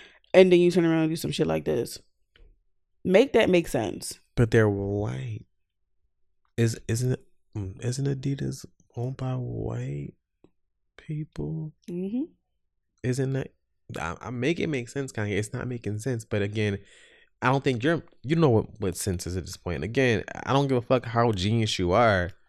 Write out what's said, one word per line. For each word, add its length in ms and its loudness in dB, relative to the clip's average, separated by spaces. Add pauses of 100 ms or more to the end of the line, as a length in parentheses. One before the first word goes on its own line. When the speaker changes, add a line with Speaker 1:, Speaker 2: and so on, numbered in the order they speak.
(340)
Speaker 1:
and 180 10
then 80 8
you 100 6
turn 140 4
around 180 4
and 80 2
do 60 -2
some 160 -6
shit 140 0
like 180 -2
this. 340 -4 (1040)
Make 300 6
that 140 4
make 200 2
sense. 500 -4 (160)
Speaker 2:
But 160 4
they're 180 6
white. 760 -4 (1120)
Is, 320 0
isn't, 320 -2 (360)
mm, 280 -8
isn't 220 -4
Adidas 600 -4 (300)
owned 200 -6
by 180 -6
white 800 -8 (840)
people? 760 -8 (160)
Speaker 1:
Mm-hmm. 340 -6 (840)
Speaker 2:
Isn't 300 -2
that, 180 -6 (480)
I, 200 -6
I 100 -12
make 280 -2
it 80 -2
make 220 -4
sense, 240 -8
Kanye. 260 -4
It's 140 -4
not 160 -6
making 320 -6
sense. 240 -4
But 180 -2
again, 360 -2 (640)
I 100 4
don't 100 0
think 220 0
you're, 180 2 (220)
you 100 -2
know 160 6
what, 300 0
what 160 -2
sense 320 -4
is 80 -6
at 100 -6
this 100 -12
point. 280 -6
Again, 400 2 (200)
I 80 -2
don't 140 2
give 120 0
a 40 -2
fuck 240 0
how 240 2
genius 480 0
you 140 2
are. 380 4 (180)